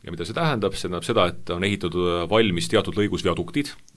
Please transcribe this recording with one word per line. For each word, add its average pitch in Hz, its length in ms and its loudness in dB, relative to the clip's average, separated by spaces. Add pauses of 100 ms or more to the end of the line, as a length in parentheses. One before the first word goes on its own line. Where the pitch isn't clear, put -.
Ja 82 80 -10
mida 85 100 -6
see 107 140 -6
tähendab? 123 400 0
See - 80 -6
tähendab 87 240 -4
seda, 107 160 4
et - 240 -4
on 90 160 -2
ehitatud, 90 400 0
äh, 85 240 0
valmis 95 380 2
teatud 95 260 2
lõigus 95 320 0
viaduktid, 90 480 -2 (220)